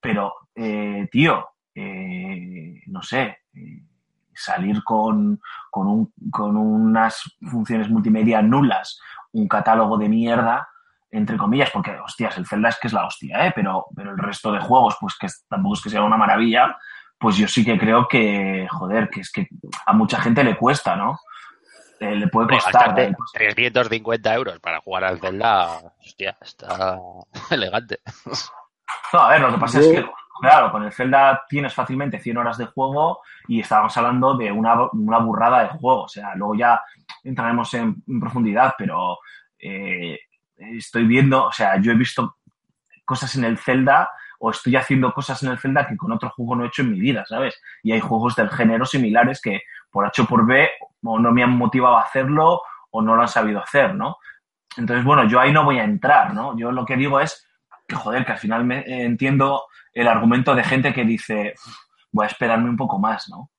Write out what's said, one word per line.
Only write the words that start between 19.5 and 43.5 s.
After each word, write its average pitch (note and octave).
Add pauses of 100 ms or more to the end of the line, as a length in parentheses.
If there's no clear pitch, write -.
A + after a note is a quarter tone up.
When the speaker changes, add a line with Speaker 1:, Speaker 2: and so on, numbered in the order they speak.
Speaker 1:
a -
mucha A2
gente A#2+
le A2+
cuesta, A#2
¿no? A2+ (840)
Eh, G#2
le G#2
puede A2+
Speaker 2:
Hombre, A#2+
Speaker 1:
costar, B2
Speaker 2:
gastarte A#2
Speaker 1:
eh, -
pues -
Speaker 2:
trescientos A2+
cincuenta A2
euros A2+
para E2
jugar F#2
al F#2
Zelda, F#2+
hostia, -
está F#2 (340)
<laughs> -
elegante. A2+ (1120)
Speaker 1:
No, E3+
a A#2
ver, D3+
lo B2+
que A#2
pasa A#2
Speaker 3:
Yo D3
Speaker 1:
es D#3+
que, - (300)
claro, C3
con G#2
el G#2
Zelda C3+
tienes C#3+
fácilmente C3
cien A#2
horas A#2
de A#2+
juego C#3+ (260)
y A2+
estábamos A2
hablando B2+
de A2
una, A#2
una A2
burrada A#2
de G#2
juego. -
O -
sea, G2+
luego G#2
ya A#2 (420)
entraremos A#2+
en, A2+
en B2
profundidad, A#2
pero, F2+ (400)
eh, F#2 (380)
estoy A2+
viendo, C3
o -
sea, F#2+
yo A2+
he A2+
visto A#2+ (640)
cosas C3
en B2+
el A2+